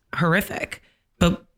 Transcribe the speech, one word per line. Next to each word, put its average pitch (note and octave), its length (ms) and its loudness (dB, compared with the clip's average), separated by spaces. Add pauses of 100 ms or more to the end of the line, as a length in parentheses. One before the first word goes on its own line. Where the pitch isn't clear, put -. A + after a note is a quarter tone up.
(160)
horrific, - 680 -2 (380)
but F3+ 260 2 (120)